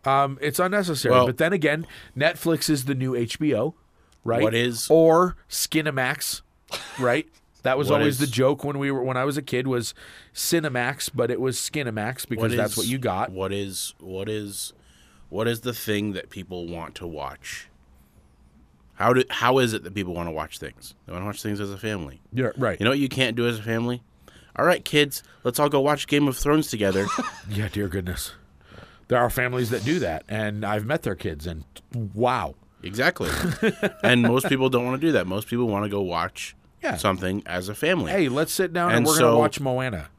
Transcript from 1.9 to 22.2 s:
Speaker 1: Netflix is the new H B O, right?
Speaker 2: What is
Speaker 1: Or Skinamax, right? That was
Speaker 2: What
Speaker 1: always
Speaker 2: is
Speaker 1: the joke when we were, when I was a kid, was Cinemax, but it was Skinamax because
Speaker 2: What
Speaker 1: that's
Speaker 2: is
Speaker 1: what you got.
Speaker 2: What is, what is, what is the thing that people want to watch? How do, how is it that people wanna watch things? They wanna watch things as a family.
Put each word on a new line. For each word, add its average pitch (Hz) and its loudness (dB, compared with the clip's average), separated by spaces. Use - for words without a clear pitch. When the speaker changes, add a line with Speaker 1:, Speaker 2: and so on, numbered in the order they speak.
Speaker 1:
Netflix 160 0
is 139 2
the 139 -2
new 127 -2
H 120 -2
B 151 2
O, 120 0
right? 113 2
Speaker 2:
What 113 2
is 117 0
Speaker 1:
Or 165 8
Skinamax, 147 -2
right? 127 2
That 131 2
was 139 0
Speaker 2:
What 147 4
Speaker 1:
always 147 4
Speaker 2:
is 123 -2
Speaker 1:
the 147 2
joke 131 2
when 143 -4
we 139 -2
were, 135 -2
when 127 -2
I 127 0
was 143 -2
a 151 -4
kid, 127 -2
was 120 -2
Cinemax, 139 -2
but 120 2
it 117 -2
was 127 -2
Skinamax 120 -4
because 113 0
Speaker 2:
What 120 0
Speaker 1:
that's 104 0
Speaker 2:
is 110 -4
Speaker 1:
what 110 -2
you 127 -2
got. 107 -2
Speaker 2:
What 95 -4
is, 98 -6
what 92 -8
is, 104 -8
what 107 0
is 117 -2
the 123 -4
thing 104 -2
that 92 -10
people 90 -10
want 82 -10
to 90 -12
watch? 71 -12
How 113 2
do, 127 4
how 127 2
is 120 4
it 85 -6
that 92 -14
people 90 -4
wanna 85 -6
watch 78 -8
things? - -14
They 85 -14
wanna 90 -8
watch 101 -8
things 104 -4
as 101 -6
a 98 -12
family. 92 -8